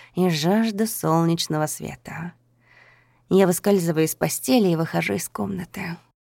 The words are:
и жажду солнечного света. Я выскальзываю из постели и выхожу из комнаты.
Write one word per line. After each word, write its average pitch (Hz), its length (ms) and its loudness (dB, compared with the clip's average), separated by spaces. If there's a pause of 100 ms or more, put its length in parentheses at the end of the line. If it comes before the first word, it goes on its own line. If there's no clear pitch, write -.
(160)
и 185 120 4
жажду 202 580 0
солнечного 165 800 0
света. 156 680 -12 (960)
Я 190 180 6
выскальзываю 175 580 2
из 156 100 -2
постели 208 540 2
и 165 80 2
выхожу 165 380 -2
из - 140 -6
комнаты. 185 680 -8 (260)